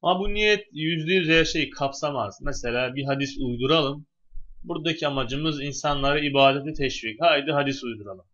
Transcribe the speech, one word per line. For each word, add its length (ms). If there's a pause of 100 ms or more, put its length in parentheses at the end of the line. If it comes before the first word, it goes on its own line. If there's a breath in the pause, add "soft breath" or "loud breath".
Ama 180
bu 140
niyet 380
yüzde 400
yüz 160
her 160
şeyi 260
kapsamaz. 720
Mesela 520
bir 100
hadis 340
uyduralım. 680 (580)
Buradaki 420
amacımız 540
insanları 640
ibadete 480
teşvik. 480
Haydi 320
hadis 320
uyduralım. 500